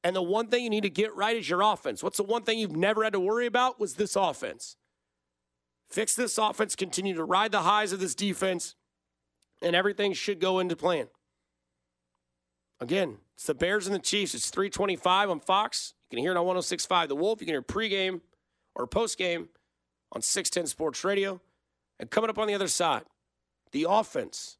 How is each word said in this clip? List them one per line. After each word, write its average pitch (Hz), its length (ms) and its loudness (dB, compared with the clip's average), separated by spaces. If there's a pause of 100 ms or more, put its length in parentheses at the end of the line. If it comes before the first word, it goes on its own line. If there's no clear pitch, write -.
And 185 140 0
the 185 60 2
one 208 260 0
thing 247 160 2
you 226 60 -2
need 208 140 2
to 190 60 0
get 208 240 -2
right 220 220 0
is 165 140 -6
your 180 100 2
offense. 202 420 2
What's 190 140 -2
the 208 60 0
one 226 220 0
thing 226 140 0
you've 196 160 -2
never 208 300 2
had 214 80 0
to 196 80 0
worry 220 240 2
about 247 340 2
was 208 180 -4
this 208 200 -2
offense. 147 640 -2 (1120)
Fix - 240 0
this 226 240 0
offense, 214 360 0
continue 185 400 -4
to 165 100 -2
ride 196 280 2
the 202 80 2
highs 202 320 4
of 196 80 -6
this 185 140 -2
defense, 190 600 -2 (840)
and 175 160 2
everything 196 380 2
should 185 260 -4
go 185 180 4
into 180 160 0
plan. 156 360 0 (1700)
Again, 135 380 -2 (160)
it's - 100 -14
the 151 100 0
Bears 185 320 0
and 202 80 0
the 185 40 -2
Chiefs. 202 360 0
It's - 140 -4
three 190 220 -2
twenty-five 190 580 2
on 165 120 -2
Fox. - 520 0 (160)
You 120 80 -8
can 120 60 -2
hear 170 80 0
it 180 80 0
on 175 80 2
one 185 100 0
oh 180 60 0
six - 240 -4
five 170 240 2
The 139 60 0
Wolf. 214 260 0
You 175 40 -8
can 165 60 -2
hear 139 80 -2
pregame 190 640 -4 (520)
or 123 120 -4
postgame 180 640 -2 (640)
on 113 100 -6
six - 260 0
ten 175 180 0
Sports 147 380 -4
Radio. 196 380 0 (560)
And - 120 -12
coming 220 200 2
up 208 80 -4
on 214 100 2
the 202 60 2
other 190 140 0
side, 147 360 0 (680)
the 147 140 0
offense. 190 720 -2